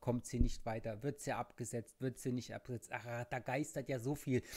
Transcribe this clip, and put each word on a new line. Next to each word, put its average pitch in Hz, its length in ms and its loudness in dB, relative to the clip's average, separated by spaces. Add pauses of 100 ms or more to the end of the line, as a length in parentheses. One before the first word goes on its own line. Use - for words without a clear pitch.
Kommt 123 260 2
sie 123 120 4
nicht 120 280 6
weiter? 110 340 -2
Wird 139 180 -2
sie 139 120 -2
abgesetzt? 117 680 -4
Wird 131 200 -2
sie 131 120 0
nicht 123 220 -2
abgesetzt? 113 400 -8
Ach, 120 320 -4
da 131 140 -4
geistert 139 500 -2
ja 131 80 2
so 127 160 0
viel 127 300 4 (140)